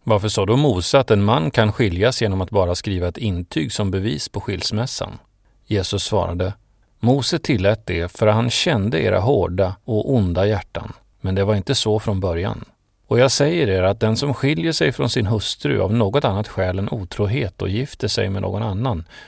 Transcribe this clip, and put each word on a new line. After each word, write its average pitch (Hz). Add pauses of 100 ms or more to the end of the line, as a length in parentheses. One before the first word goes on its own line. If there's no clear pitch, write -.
"Varför 107
sa 101
då 107
Mose 135
att 127
en 101
man 139
kan 107
skiljas 104
genom 95
att 92
bara 90
skriva 90
ett 87
intyg 107
som 101
bevis 104
på 101
skilsmässan?" - (480)
Jesus 101
svarade, 90 (460)
"Mose 135
tillät 107
det 87
för -
att 107
han 117
kände 123
era 95
hårda 95
och 113
onda 92
hjärtan, - (280)
men 92
det 98
var 104
inte 101
så 107
från 104
början. 90 (420)
Och 117
jag 127
säger 151
er 95
att 98
den 110
som 143
skiljer 156
sig 156
från 127
sin 117
hustru 110
av 95
något 117
annat 104
skäl 92
än 101
otrohet 104
och 95
gifter 110
sig 101
med 98
någon 98
annan 107 (220)